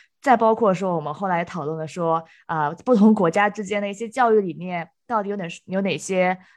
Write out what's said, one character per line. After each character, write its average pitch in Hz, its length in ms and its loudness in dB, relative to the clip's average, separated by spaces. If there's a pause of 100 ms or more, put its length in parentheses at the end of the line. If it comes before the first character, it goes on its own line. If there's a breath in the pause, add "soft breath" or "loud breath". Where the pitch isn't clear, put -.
(200 loud breath)
再 254 160 4
包 226 180 4
括 220 180 2
说 180 240 -2
我 156 40 -2
们 147 120 -6
后 185 160 -6
来 175 160 -2
讨 170 200 -8
论 160 140 -6
的 156 80 -8
说， 165 380 -2 (240 loud breath)
呃， 156 240 -2 (120)
不 247 120 4
同 214 160 6
国 190 180 4
家 202 200 2
之 208 140 -8
间 202 180 -4
的 202 60 -6
一 202 40 -8
些 220 160 -10
教 233 240 2
育 214 80 6
理 175 140 -4
念 170 340 -8 (180)
到 220 160 -2
底 196 60 -6
有 202 80 -4
哪， 180 100 -8 (200)
有 190 160 -4
哪 180 140 -2
些， 185 400 0 (200 soft breath)